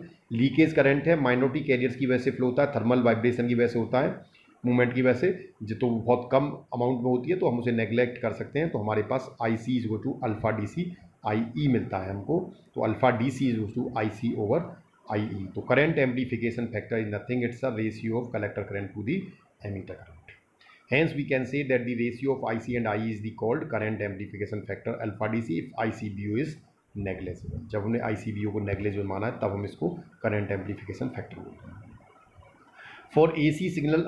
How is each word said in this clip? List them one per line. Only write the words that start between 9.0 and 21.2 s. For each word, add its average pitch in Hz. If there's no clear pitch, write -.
पास 127
आईसी 117
is 107
equal 110
to 135
alpha 107
डीसी 175
आईई 113
मिलता 104
है 92
हमको, 147
तो 117
alpha 117
डीसी 127
is 110
equal 104
to 123
आईसी 110
over 117
आईई। 101
तो 104
current 151
amplification 117
factor 113
is 104
nothing, 123
it's 120
a 131
ratio 110
of 117
collector 104
current 98
to 104
the 185
ammeter 95
current। -
Hence 147
we 139